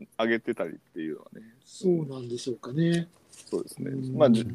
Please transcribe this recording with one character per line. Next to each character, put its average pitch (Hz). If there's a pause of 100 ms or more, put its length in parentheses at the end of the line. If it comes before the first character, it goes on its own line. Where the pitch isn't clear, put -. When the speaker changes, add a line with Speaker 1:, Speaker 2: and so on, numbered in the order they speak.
(180)
Speaker 1:
上 113
げ 113
て 117
た 95
り 80
っ -
て 87
い 78
う -
の -
は -
ね。 - (220)
Speaker 2:
そ -
う 165
な 135
ん 123
で 120
し 127
ょ 117
う -
か -
ね。 170 (220)
Speaker 1:
そ -
う -
で -
す -
ね。 -
Speaker 2:
う 135
ん。 131
Speaker 1:
ま 151
あ、 123
じ 113
ゅ-、 -